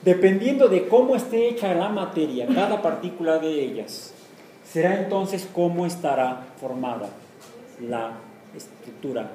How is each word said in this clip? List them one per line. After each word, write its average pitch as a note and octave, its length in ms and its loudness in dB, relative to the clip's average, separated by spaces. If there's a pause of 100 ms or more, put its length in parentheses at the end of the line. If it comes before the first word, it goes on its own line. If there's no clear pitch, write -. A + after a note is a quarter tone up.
Dependiendo G3 640 6
de F#3 200 2
cómo C4 260 6
esté A#3 340 0
hecha G3+ 260 -2
la F3+ 140 0
materia, D#3 640 -2
cada G3+ 300 2
partícula E3 560 0
de D#3 240 0
ellas, - 500 -8 (560)
será F#3 320 2
entonces F#3+ 540 -4
cómo F3 320 0
estará C3 640 -2 (120)
formada B2 480 -6 (720)
la A#2 340 -6 (420)
estructura A#2 800 -10